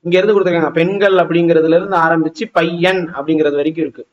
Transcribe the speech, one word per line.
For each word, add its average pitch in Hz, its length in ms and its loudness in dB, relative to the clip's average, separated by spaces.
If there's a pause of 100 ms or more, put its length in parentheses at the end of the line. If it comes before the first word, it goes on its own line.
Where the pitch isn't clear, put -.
இங்க 175 160 -4
இருந்து 208 180 2
கொடுத்திருக்காங்க, 175 380 0
பெண்கள் 190 440 0
அப்படிங்கிறதுல 165 640 2
இருந்து 190 180 -2
ஆரம்பிச்சு 165 560 -2
பையன் 175 500 0 (120)
அப்படிங்கிறது 147 460 -2
வரைக்கும் 156 240 -4
இருக்கு. 131 280 -12